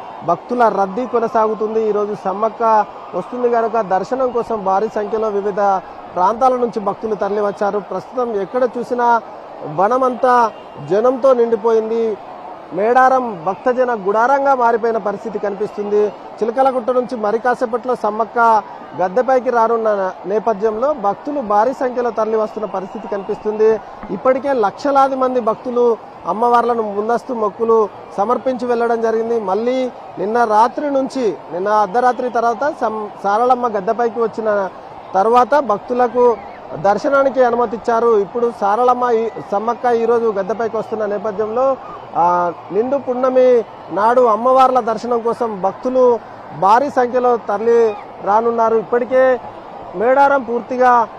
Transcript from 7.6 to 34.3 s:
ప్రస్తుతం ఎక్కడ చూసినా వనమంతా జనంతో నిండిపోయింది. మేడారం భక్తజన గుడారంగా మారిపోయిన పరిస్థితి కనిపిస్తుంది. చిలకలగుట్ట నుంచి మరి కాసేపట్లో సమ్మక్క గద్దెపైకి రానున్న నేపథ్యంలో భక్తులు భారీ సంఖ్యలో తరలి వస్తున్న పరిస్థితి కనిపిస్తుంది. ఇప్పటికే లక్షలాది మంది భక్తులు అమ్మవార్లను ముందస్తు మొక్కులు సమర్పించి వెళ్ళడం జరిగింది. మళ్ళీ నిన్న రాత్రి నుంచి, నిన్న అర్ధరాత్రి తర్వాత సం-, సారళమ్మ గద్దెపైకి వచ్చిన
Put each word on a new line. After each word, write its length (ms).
ప్రస్తుతం 600
ఎక్కడ 360
చూసినా 440
వనమంతా 760
జనంతో 440
నిండిపోయింది. 840
మేడారం 720
భక్తజన 480
గుడారంగా 600
మారిపోయిన 420
పరిస్థితి 420
కనిపిస్తుంది. 680
చిలకలగుట్ట 800
నుంచి 280
మరి 220
కాసేపట్లో 560
సమ్మక్క 680
గద్దెపైకి 480
రానున్న 600
నేపథ్యంలో 680
భక్తులు 480
భారీ 320
సంఖ్యలో 380
తరలి 260
వస్తున్న 280
పరిస్థితి 420
కనిపిస్తుంది. 720
ఇప్పటికే 420
లక్షలాది 640
మంది 240
భక్తులు 580
అమ్మవార్లను 540
ముందస్తు 520
మొక్కులు 560
సమర్పించి 480
వెళ్ళడం 360
జరిగింది. 380
మళ్ళీ 520
నిన్న 240
రాత్రి 480
నుంచి, 440
నిన్న 160
అర్ధరాత్రి 600
తర్వాత 520
సం-, 260
సారళమ్మ 440
గద్దెపైకి 540
వచ్చిన 480